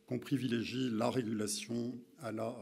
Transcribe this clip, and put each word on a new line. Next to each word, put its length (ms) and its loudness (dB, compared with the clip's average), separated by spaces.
qu'on 100 0
privilégie 720 0
la 200 4
régulation 880 0
à 120 -4
la 300 -2